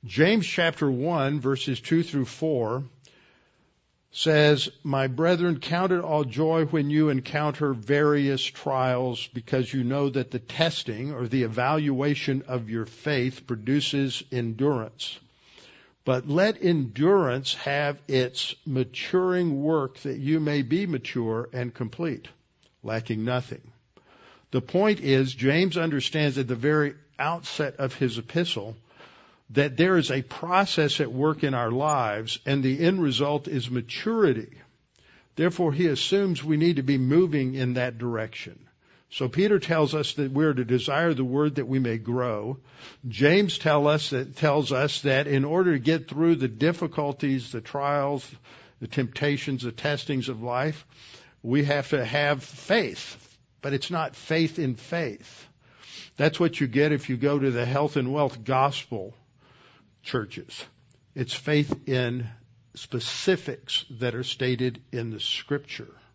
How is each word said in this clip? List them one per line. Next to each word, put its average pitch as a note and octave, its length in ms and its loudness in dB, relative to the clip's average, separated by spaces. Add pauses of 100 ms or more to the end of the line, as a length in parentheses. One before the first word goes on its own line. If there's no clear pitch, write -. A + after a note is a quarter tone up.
James D#3+ 440 4
chapter E3 420 0
one, C#3+ 520 0
verses B2+ 380 -2
two E3 220 0
through D3 240 -2
four C3 600 -2 (1300)
says, D3+ 580 4 (140)
"My C3+ 240 0
brethren, E3 520 2
count F3+ 320 0
it F3+ 80 2
all D3+ 240 0
joy D#3+ 420 2
when D3 240 0
you D3+ 200 4
encounter C#3+ 640 0
various C#3 720 2
trials, B2+ 880 -2
because B2+ 400 -2
you C3 100 0
know C#3 240 0
that B2+ 240 -2
the B2 80 -4
testing C3+ 720 -4
or B2 160 -6
the B2 160 2
evaluation C#3 1000 0
of A#2+ 260 -6
your A2+ 160 -4
faith C3 600 -4
produces C3+ 880 -2
endurance. A#2+ 880 -2 (880)
But C3 240 0
let G3 340 2
endurance C#3+ 920 2
have C#3+ 520 -2
its B2+ 480 0 (100)
maturing D#3+ 1000 0
work, D3 380 0
that C3+ 160 -6
you D3 220 0
may D3 220 0
be D#3 240 0
mature A#2+ 640 -2
and B2 220 -6
complete, B2+ 560 -6 (540)
lacking A2 420 -4
nothing." - 460 -4 (800)
The C3 100 0
point G#3 400 2
is, C3+ 320 4
James D#3 440 2
understands D3 600 0
at C3 100 -2
the B2 80 -2
very D3 380 2 (260)
outset D3+ 580 -4
of C3+ 180 -4
his A#2 220 -2
epistle A#2 600 -4 (720)
that C#3 260 2
there F3+ 180 6
is D#3+ 140 2
a C3+ 140 0
process F3 760 0
at B2+ 120 0
work D3+ 320 0
in C#3 100 0
our A#2+ 160 0
lives, A#2 760 0
and C#3 160 2
the C3 160 2
end F3+ 200 4
result C#3+ 480 0
is B2+ 220 -4
maturity. B2+ 800 0 (840)
Therefore, F3 360 2
he E3 140 0
assumes E3 580 0
we D#3 140 2
need E3 200 4
to C#3 40 -2
be C3+ 160 2
moving C#3 560 2
in B2+ 220 -2
that B2 240 -2
direction. A2+ 580 -6 (540)
So B2 180 -4
Peter F#3+ 300 4
tells D#3+ 340 2
us D3+ 200 -2
that C#3 180 -2
we're D3 240 2
to B2+ 100 0
desire C#3+ 480 2
the C3 100 0
word C#3 320 0
that C3+ 120 -2
we C3 100 -2
may A#2 220 0
grow. A#2+ 580 -4 (500)
James D3+ 520 4
tell D3 280 4
us D3+ 220 2
that, C3 260 -4
tells D3 360 2
us C#3+ 300 0
that C#3+ 260 2
in C#3 180 2
order F3 280 2
to C#3 60 2
get D3 300 0
through D#3+ 280 4
the C3 100 0
difficulties, C#3 1040 -2
the A#2 100 -8
trials, C#3+ 680 -2 (520)
the A2+ 80 -10
temptations, C3+ 760 -2
the B2 100 -6
testings C#3+ 560 -4
of A#2 140 -8
life, C3 460 -4 (560)
we C#3 220 2
have C#3+ 240 0
to C3+ 140 0
have C#3+ 400 0
faith. - 920 -4 (240)
But C#3 120 -4
it's C#3 180 -2
not D#3+ 240 -4
faith D#3+ 420 0
in C3+ 160 -2
faith. - 760 -8 (720)
That's D3+ 220 2
what E3 200 2
you D3 60 2
get C#3 280 4
if C#3 180 -2
you C3 40 0
go C#3+ 220 2
to C3+ 140 2
the A#2+ 140 0
health C#3 300 0
and B2+ 160 0
wealth C3+ 320 0
gospel C3 720 0 (880)
churches. - 600 -8 (520)
It's B2+ 180 -6
faith D3 560 0
in B2 380 -2 (480)
specifics - 1120 -4
that B2 240 -4
are B2 100 -6
stated B2+ 560 -2 (120)
in A#2 180 -6
the G#2+ 100 -8
scripture. - 720 -6 (260)